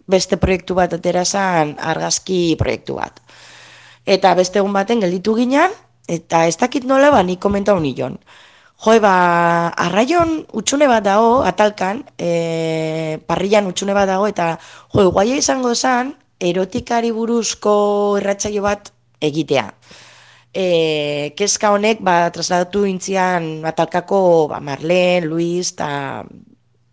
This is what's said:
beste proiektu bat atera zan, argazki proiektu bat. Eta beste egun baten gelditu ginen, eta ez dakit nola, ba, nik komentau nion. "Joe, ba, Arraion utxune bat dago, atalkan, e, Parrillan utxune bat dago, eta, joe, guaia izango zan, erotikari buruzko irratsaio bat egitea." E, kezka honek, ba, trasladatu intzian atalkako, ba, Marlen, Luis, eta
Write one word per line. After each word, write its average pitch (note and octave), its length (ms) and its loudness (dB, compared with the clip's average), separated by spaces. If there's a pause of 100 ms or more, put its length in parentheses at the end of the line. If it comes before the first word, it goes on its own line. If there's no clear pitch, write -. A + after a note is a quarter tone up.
(100)
beste F#3 260 0
proiektu F#3 380 -2
bat F3+ 180 2
atera F3 320 -2
zan, E3+ 540 0
argazki E3+ 800 -2
proiektu - 400 -4
bat. - 220 -10 (840)
Eta F#3+ 300 4
beste F3+ 240 2
egun G3+ 160 0
baten G3 260 0
gelditu F#3+ 380 0
ginen, C#4 320 2 (380)
eta E3 400 0
ez E3 100 -2
dakit B3 260 -2
nola, C4+ 300 4
ba, G#3+ 80 4
nik F3+ 160 -2
komentau G3+ 420 0
nion. C3 380 -4 (640)
"Joe, A3 160 6
ba, E3+ 720 2
Arraion D4+ 840 0
utxune C#4 360 0
bat A3+ 160 2
dago, A3+ 400 4
atalkan, G#3 600 -2 (140)
e, D#3+ 1080 -4
Parrillan G3 420 0
utxune G3 260 -4
bat G3 140 2
dago, F#3+ 180 0
eta, E3+ 320 -2 (340)
joe, G#3 140 4
guaia G3+ 300 2
izango C4 380 0
zan, B3+ 420 -2 (240)
erotikari A3+ 720 -2
buruzko G#3 1080 0
irratsaio G3+ 440 -4
bat G3+ 280 -4 (300)
egitea." C#3+ 540 -2 (800)
E, D3+ 840 -2
kezka G#3 360 0
honek, G#3 280 0
ba, F3 320 2
trasladatu F3+ 540 -2
intzian F#3 800 -2
atalkako, E3+ 840 2
ba, - 120 -8
Marlen, E3+ 680 0
Luis, E3+ 440 -4
eta C#3 520 -8 (680)